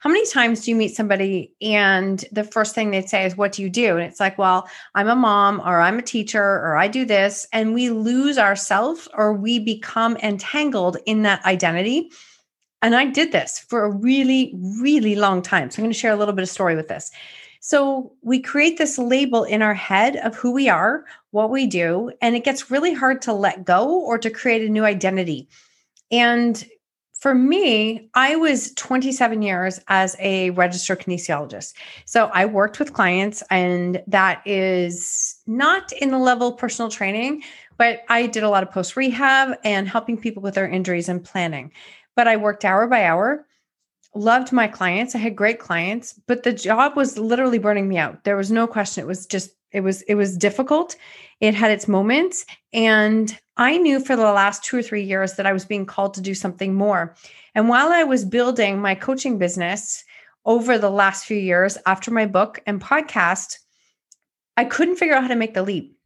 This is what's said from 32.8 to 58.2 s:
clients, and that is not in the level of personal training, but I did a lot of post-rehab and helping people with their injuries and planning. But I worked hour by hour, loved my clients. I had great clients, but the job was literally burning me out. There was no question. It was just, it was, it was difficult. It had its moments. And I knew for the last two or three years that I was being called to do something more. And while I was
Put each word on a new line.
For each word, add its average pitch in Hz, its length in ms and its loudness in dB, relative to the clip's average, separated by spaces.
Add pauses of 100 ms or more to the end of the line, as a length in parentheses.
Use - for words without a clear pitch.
clients, 190 560 0
and 180 560 0
that 190 400 2
is 185 880 -2 (100)
not 294 460 0
in 277 200 -2
the 262 60 0
level 247 300 2
of 247 80 -6
personal 233 340 -6
training, 226 520 -4 (340)
but 233 320 2
I 233 180 2
did 220 160 -4
a 214 60 2
lot 196 140 2
of 185 80 -6
post-rehab 262 920 0
and 202 220 0
helping 220 300 -4
people 214 260 -8
with 196 120 -6
their 190 120 -2
injuries 180 440 -4
and 175 120 -4
planning. 160 500 -6 (440)
But 240 100 4
I 226 100 4
worked 208 280 -2
hour 196 220 2
by 240 180 2
hour, 202 420 0 (680)
loved 233 380 2
my 240 160 2
clients. 208 480 -2
I 247 40 -4
had 214 180 -4
great 220 240 0
clients, 185 540 -6 (120)
but 240 160 -2
the 247 100 0
job 233 440 2
was 269 200 0
literally 240 420 0
burning 202 280 0
me 190 100 -2
out. 151 280 -4
There 202 120 0
was 196 140 -2
no 226 160 2
question. 208 380 -4
It - 20 -10
was 185 180 -8
just, 190 280 -8 (180)
it 196 120 -4
was, 190 200 -2
it 208 140 0
was 196 200 0
difficult. 262 600 0 (420)
It 214 160 2
had 214 160 2
its 208 160 0
moments. 233 580 0 (280)
And 220 680 2 (180)
I 269 220 2
knew 285 220 4
for 269 160 -2
the 226 80 2
last 202 400 2
two - 120 -4
or 240 60 -2
three 214 220 -6
years 190 300 -2
that 190 120 -2
I 196 60 4
was 190 120 -2
being 196 220 -6
called 196 280 -4
to 196 60 -12
do 190 140 -6
something 190 400 -6
more. 190 400 0 (400)
And 220 140 2
while 262 220 4
I 339 120 4
was 262 220 0